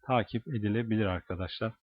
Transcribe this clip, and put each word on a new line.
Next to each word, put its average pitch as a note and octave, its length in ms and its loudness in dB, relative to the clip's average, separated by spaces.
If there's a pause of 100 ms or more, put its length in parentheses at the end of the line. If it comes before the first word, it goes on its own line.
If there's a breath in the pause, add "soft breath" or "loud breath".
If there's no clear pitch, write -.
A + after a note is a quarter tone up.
takip A#2 420 0
edilebilir A2 580 2
arkadaşlar. F#2 680 -4 (100)